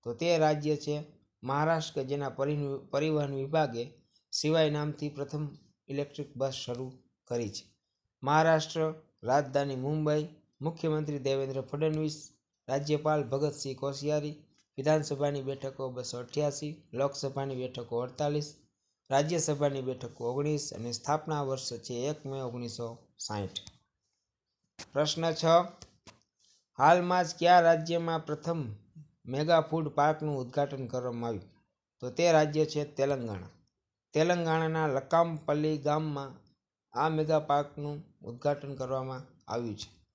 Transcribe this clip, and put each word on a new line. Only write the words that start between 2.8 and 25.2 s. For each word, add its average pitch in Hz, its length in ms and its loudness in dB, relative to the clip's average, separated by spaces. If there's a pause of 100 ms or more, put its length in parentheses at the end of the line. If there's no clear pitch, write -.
પરિવહન 147 440 0
વિભાગે 135 580 -2 (400)
શિવાય 156 380 2
નામથી 147 380 -4
પ્રથમ 143 400 -6 (400)
ઇલેક્ટ્રિક 143 480 -6
બસ 131 160 -2
શરૂ 127 400 -8 (360)
કરી 120 200 -2
છે. - 160 -12 (580)
મહારાષ્ટ્ર, 156 720 4 (300)
રાજધાની 139 520 2
મુંબઈ, 151 520 0 (320)
મુખ્યમંત્રી 151 580 -2
દેવેન્દ્ર 135 420 -2
ફડણવીસ, 156 720 -2 (380)
રાજ્યપાલ 151 540 0
ભગતસિંહ 139 540 -2
કોશિયારી, 147 680 -4 (340)
વિધાનસભાની 143 680 2
બેઠકો 135 480 -6
બસો 123 280 -8
અઠ્યાસી, 147 640 -4 (100)
લોકસભાની 139 640 -4
બેઠકો 123 420 -6
અડતાલીસ, 147 580 -2 (540)
રાજ્યસભાની 147 680 2
બેઠકો 127 500 -6
ઓગણીસ 143 420 -2
અને 117 200 -8
સ્થાપના 151 500 -2
વર્ષ 131 300 -4
છે 120 220 -10
એક 143 320 -4
મે 135 140 -6
ઓગણીસો 120 580 -8 (200)
સાઠ. 104 400 -6 (1300)
પ્રશ્ન 156 400 0